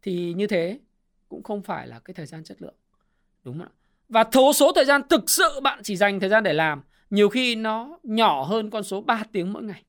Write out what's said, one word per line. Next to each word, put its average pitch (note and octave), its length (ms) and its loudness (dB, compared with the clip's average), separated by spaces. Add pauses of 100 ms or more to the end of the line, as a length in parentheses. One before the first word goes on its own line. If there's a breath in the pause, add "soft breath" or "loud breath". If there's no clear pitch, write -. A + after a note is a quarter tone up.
Thì F3 320 -6
như G3 140 -4
thế F#3+ 320 -2 (500)
cũng - 140 -18
không G#3 180 -8
phải D#3 260 -10
là A#2 120 -20
cái F#3+ 140 -20
thời E3 120 -14
gian D#3+ 180 -18
chất - 180 -20
lượng. D#3+ 120 -18 (680)
Đúng B2+ 160 -12
không - 80 -14
ạ? - 40 -20 (380)
Và A3+ 140 4
thố C4 300 4
số D4+ 180 6
thời C#4+ 140 4
gian C#4+ 240 4
thực - 200 2
sự D#5+ 300 2
bạn - 240 -2
chỉ G#3 120 -6
dành G3 240 2
thời F#3+ 100 -2
gian A3 140 4
để F3 100 0
làm, D3+ 280 0 (280)
nhiều G3+ 200 4
khi B3 260 0
nó A3+ 480 -6
nhỏ G#3+ 400 2
hơn G#3+ 260 -4
con G#3+ 140 -8
số G3 180 -8
ba A3+ 300 -2
tiếng F#3 220 -6
mỗi A#3 100 -12
ngày. G3+ 260 -14